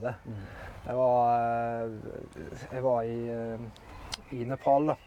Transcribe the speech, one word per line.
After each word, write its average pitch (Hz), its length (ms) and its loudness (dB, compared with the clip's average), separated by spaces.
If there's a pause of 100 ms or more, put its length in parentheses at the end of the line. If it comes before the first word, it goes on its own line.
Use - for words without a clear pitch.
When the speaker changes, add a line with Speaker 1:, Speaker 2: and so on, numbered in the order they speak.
Speaker 1:
det. 113 60 -6 (120)
Speaker 2:
Mm. 107 160 -8 (440)
Speaker 1:
Jeg 120 80 -2
var, 117 880 4
eh, - 880 -10
jeg 127 100 -4
var 123 180 6
i, 117 280 -2
eh, 117 1120 -8
i - 20 -2
Nepal, 139 440 4
da, 143 80 2 (120)